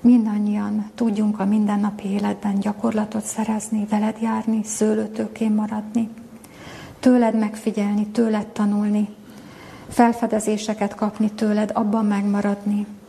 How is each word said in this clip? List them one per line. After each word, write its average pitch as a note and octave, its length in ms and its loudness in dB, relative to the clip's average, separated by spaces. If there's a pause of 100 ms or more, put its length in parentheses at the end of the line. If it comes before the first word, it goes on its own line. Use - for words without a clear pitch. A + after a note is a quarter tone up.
mindannyian G#3 920 2
tudjunk G#3+ 460 0
a F#3+ 40 2
mindennapi G#3 640 2
életben G3+ 500 -2
gyakorlatot G#3+ 680 -2
szerezni, G#3+ 640 -2
veled G#3+ 300 0
járni, A3 440 0
szőlőtőkén G#3+ 880 -2
maradni, G#3+ 560 -2 (920)
tőled A#3 380 6
megfigyelni, G#3 680 0
tőled G#3+ 400 0
tanulni, G#3 640 0 (800)
felfedezéseket G#3+ 1040 2
kapni G#3 360 0
tőled, G#3 440 0
abban G#3+ 300 2
megmaradni. G3+ 840 0 (220)